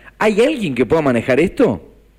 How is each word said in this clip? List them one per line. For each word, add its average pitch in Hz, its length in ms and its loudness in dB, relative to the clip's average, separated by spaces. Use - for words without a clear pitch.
¿Hay 214 240 0
alguien 233 320 -2
que 127 100 0
pueda 160 160 0
manejar 127 400 0
esto? 180 400 0